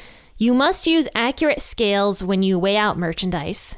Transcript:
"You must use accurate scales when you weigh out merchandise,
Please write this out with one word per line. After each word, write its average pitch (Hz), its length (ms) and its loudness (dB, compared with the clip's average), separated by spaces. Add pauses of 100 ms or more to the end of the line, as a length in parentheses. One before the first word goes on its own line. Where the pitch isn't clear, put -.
(380)
"You 233 160 2
must 294 340 2
use 320 260 2
accurate 277 480 0
scales 202 640 0
when 190 180 0
you 190 160 2
weigh 196 200 2
out 208 200 0
merchandise, 175 800 -4